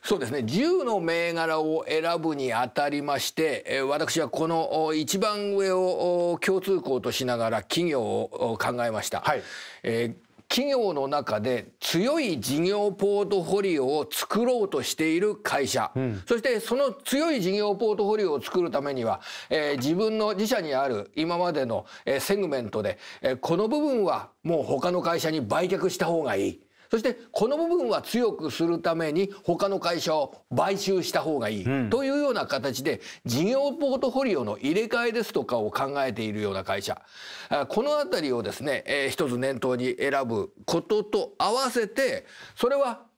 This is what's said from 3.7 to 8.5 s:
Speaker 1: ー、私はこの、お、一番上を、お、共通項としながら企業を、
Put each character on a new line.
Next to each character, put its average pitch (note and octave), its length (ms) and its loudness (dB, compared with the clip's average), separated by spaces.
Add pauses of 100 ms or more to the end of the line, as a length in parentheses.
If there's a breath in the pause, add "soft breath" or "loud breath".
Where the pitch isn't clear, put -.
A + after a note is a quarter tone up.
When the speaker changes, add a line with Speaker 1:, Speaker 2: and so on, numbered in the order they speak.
Speaker 1:
ー、 C3+ 80 0
私 D#3 340 0
は C3+ 80 -2
こ D#3+ 180 -2
の、 D#3+ 380 0
お、 D#3 80 0
一 D#3 240 0
番 G#3 380 0
上 G3 160 2
を、 F3 640 2
お、 E3 40 -2
共 F#3+ 240 2
通 F#3 180 2
項 B2+ 220 0
と A#2+ 100 -2
し C3 140 -2
な B2 120 2
が A2+ 120 0
ら A2 140 0
企 E3+ 260 0
業 C3 140 2
を、 A2 500 -2